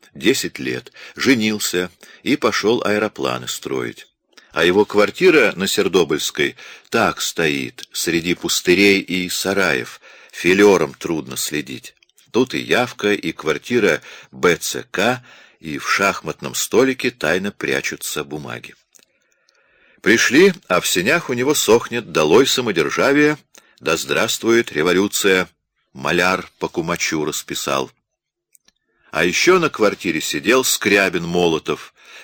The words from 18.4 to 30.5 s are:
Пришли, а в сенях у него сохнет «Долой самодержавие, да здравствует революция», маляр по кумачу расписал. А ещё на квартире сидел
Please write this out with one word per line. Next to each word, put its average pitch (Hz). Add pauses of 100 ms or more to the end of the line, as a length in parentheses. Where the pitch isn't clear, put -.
Пришли, 123 (140)
а 90
в -
сенях 131
у 131
него 127
сохнет 113
«Долой 85
самодержавие, 123 (420)
да 80
здравствует 110
революция», 92 (460)
маляр 87 (100)
по 82
кумачу 82
расписал. 69 (1200)
А 82
ещё 180
на 156
квартире 98
сидел 98